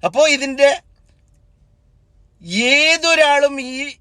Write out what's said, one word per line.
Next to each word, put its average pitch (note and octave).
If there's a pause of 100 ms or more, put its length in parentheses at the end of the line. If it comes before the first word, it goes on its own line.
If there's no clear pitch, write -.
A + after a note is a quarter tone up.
അപ്പോ G3+ (140)
ഇതിന്റെ C#4 (2000)
ഏതൊരാളും D4+ (200)
ഈ C4 (240)